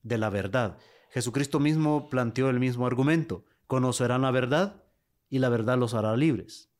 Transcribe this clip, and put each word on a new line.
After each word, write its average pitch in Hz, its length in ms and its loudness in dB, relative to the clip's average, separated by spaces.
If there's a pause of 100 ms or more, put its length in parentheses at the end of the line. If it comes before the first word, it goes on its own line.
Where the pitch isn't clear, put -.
de 117 160 -4
la 110 120 0
verdad. 98 480 -2 (320)
Jesucristo 131 500 -2
mismo 151 480 0
planteó 127 400 0
el 123 120 0
mismo 123 260 0
argumento: 135 580 0 (220)
"Conocerán 127 560 0
la 131 80 2
verdad 131 540 0 (440)
y 135 120 -2
la 131 80 2
verdad 120 280 2
los 120 180 0
hará 110 220 0
libres" 135 640 -2